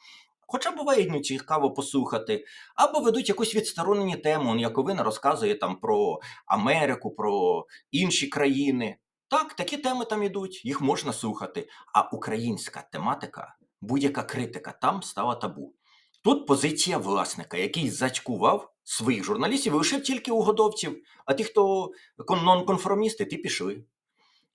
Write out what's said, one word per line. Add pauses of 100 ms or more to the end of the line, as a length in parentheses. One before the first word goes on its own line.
(480)
Хоча
буває,
ну,
цікаво
послухати. (300)
Або
ведуть
якусь
відсторонені
тему,
он
Яковина
розказує
там
про (260)
Америку,
про (260)
інші
країни. (300)
Так,
такі
теми
там
ідуть,
їх
можна
слухати. (260)
А (140)
українська
тематика, (260)
будь-яка
критика (100)
там
стала
табу. (500)
Тут
позиція
власника,
який
зацькував (140)
своїх
журналістів
і
лишив
тільки
угодовців, (220)
а
ті,
хто (360)
кон-,
нонконформісти,
ті
пішли. (720)